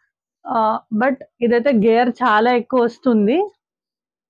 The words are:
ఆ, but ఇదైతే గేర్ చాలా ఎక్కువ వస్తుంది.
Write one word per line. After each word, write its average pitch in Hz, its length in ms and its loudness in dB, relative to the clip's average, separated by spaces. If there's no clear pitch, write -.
ఆ, - 140 -4
but 254 240 -2
ఇదైతే 240 400 0
గేర్ 226 360 2
చాలా 226 380 0
ఎక్కువ - 280 -2
వస్తుంది. 233 560 0